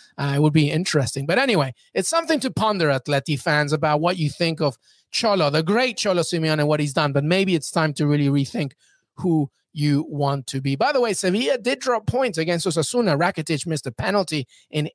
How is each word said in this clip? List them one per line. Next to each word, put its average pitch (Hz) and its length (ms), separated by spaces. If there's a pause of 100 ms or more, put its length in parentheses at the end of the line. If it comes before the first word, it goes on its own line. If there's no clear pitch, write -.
(180)
Uh, 143 180
it 143 60
would 151 120
be 151 180
interesting. 147 540
But 170 120
anyway, 196 360 (200)
it's - 160
something 320 300
to 262 100
ponder, 202 380
Atleti 139 520
fans, 147 340
about 151 260
what 175 180
you 151 120
think 160 320
of 143 160 (340)
Cholo, 196 380
the 151 120
great 214 360
Cholo 185 240
Simeone, 156 380
and 147 80
what 151 120
he's 147 140
done. 151 180
But 139 120
maybe 185 300
it's 156 160
time 156 260
to 147 120
really 143 220
rethink 139 420 (440)
who 156 340 (240)
you 147 340
want 139 400
to 135 140
be. 139 160
By 262 160
the 262 80
way, 233 100
Sevilla 233 460
did 247 220
drop 247 280
points 233 300
against 165 280
Osasuna. 170 540
Rakitic 165 480
missed 160 180
a 127 60
penalty 165 560 (240)
in 151 240